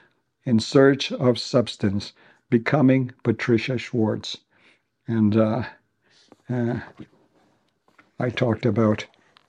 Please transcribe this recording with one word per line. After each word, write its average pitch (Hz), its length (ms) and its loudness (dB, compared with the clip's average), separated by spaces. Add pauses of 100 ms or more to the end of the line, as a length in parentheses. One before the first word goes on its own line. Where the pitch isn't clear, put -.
(440)
In 117 140 2
Search 139 540 2
of 127 260 0
Substance, 104 720 -4 (360)
Becoming 131 640 2 (100)
Patricia 120 560 -2
Schwartz. 110 600 -4 (680)
And, 110 300 2
uh, 113 260 2 (840)
uh, 120 320 -2 (1400)
I 123 120 -2
talked 113 360 -2
about, 107 400 0 (420)